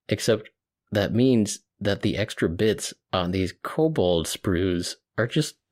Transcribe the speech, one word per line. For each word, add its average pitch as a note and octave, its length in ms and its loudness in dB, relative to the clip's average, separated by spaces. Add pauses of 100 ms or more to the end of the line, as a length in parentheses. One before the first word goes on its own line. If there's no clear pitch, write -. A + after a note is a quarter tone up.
Except G#2+ 400 0 (440)
that G2+ 200 0
means A#2 480 2 (200)
that G2+ 220 -2
the F2+ 140 0
extra G2+ 320 -2
bits G2+ 460 -2 (180)
on F2+ 200 0
these F#2 200 -2 (100)
kobold G2 640 2
sprues F2+ 680 -2 (240)
are A2 80 0
just - 300 -2 (160)